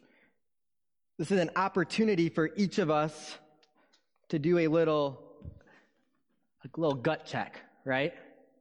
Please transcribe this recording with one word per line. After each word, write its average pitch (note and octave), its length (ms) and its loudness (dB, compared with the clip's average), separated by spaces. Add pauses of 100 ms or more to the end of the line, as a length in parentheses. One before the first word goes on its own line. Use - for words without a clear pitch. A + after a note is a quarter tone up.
(1160)
This D#3 140 -2
is G3 80 4
an E3 160 0
opportunity F#3+ 720 2
for D#3+ 260 0
each G3 220 -2
of E3+ 140 2
us D#3 460 -2 (920)
to E3+ 80 0
do E3+ 220 4
a E3 80 4
little, D3+ 520 2 (1400)
a C#3+ 160 -12
little D#3 160 0
gut C#3 300 -2
check, - 340 -8 (240)
right? C3+ 300 -2 (480)